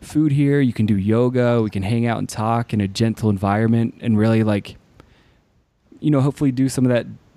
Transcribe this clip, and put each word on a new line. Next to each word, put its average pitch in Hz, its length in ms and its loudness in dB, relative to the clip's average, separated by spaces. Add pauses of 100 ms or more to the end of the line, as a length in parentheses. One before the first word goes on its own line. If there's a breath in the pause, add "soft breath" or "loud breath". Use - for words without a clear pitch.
food 151 320 0
here. 143 280 2
You 123 120 2
can 110 140 0
do 104 100 2
yoga. 120 640 0
We 107 80 -4
can 98 120 -6
hang 117 240 -2
out 113 120 -2
and 101 100 -6
talk 113 440 -4
in 107 80 0
a 98 80 0
gentle 110 420 -2
environment 107 720 0
and 110 180 0
really, 110 240 2
like, 104 340 -2 (1200 soft breath)
you 151 100 0
know, 139 100 2
hopefully 139 320 0
do 131 160 0
some 127 160 -2
of 127 60 2
that 120 160 0 (300)